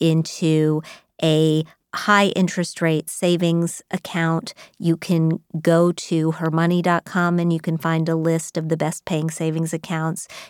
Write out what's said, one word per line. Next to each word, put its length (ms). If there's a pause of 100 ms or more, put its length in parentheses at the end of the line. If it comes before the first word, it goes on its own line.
into 800 (400)
a 420 (280)
high 340 (100)
interest 440
rate 300
savings 800
account. 640 (240)
You 180
can 440 (200)
go 300
to 400
her 180
money 340
dot 220
com 360
and 120
you 60
can 200
find 300
a 60
list 420
of 120
the 80
best 300
paying 220
savings 460
accounts. 540 (220)